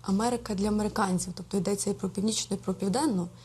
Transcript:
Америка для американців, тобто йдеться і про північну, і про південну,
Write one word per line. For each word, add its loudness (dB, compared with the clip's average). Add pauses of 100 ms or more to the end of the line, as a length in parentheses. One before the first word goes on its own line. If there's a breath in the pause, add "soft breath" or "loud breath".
Америка 0
для 0
американців, 2
тобто -4
йдеться 0
і 0
про -4
північну, 0
і -6
про 0
південну, 2 (160 loud breath)